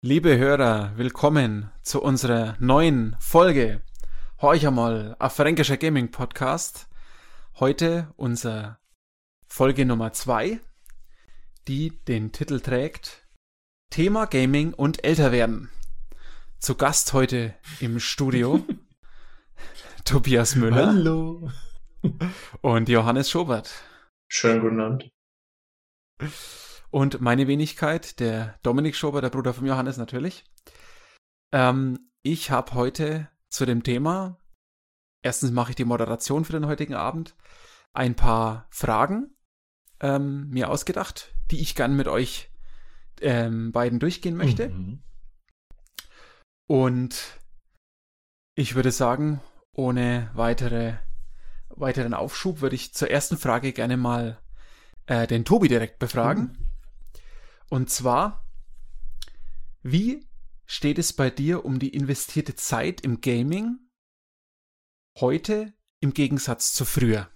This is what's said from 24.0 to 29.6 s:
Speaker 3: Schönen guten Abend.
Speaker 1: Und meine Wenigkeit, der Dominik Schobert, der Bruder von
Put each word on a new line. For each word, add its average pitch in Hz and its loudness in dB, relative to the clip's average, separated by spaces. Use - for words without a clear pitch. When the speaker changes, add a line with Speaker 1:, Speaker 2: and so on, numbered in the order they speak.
Speaker 3:
Schönen 113 2
guten 113 0
Abend. 117 -4
Speaker 1:
Und 139 2
meine 123 4
Wenigkeit, 151 -2
der 113 -4
Dominik 143 2
Schobert, 143 -2
der 127 -2
Bruder 127 -2
von 123 -8